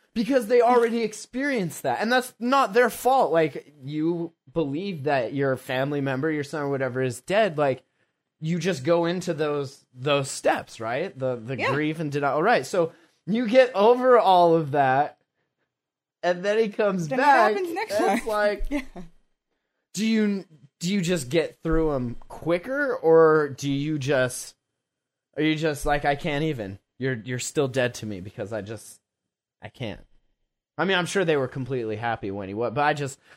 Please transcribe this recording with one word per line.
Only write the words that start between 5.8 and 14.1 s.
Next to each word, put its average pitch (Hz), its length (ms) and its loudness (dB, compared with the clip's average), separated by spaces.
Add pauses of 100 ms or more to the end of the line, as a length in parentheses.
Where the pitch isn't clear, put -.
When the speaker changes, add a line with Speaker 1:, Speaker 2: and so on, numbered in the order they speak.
Speaker 1:
member, 139 300 -2
your 151 140 -2
son 151 180 -8
or 143 80 -2
whatever 131 320 -2
is 123 180 -4
dead. 190 380 0
Like, 139 240 0 (580)
you 165 180 -2
just 156 260 -4
go 170 200 2
into 175 300 -2
those, 147 500 -4 (100)
those 135 360 -2
steps, - 500 -4
right? 131 360 -6
The, 131 200 -4
the 117 220 -8
Speaker 2:
Yeah. 349 140 0
Speaker 1:
grief 151 280 -2
and 151 100 -6
denial. 143 320 -2
Right. 190 240 2
So 170 260 -2 (340)
you 226 200 -2
get 254 280 4
over 247 440 6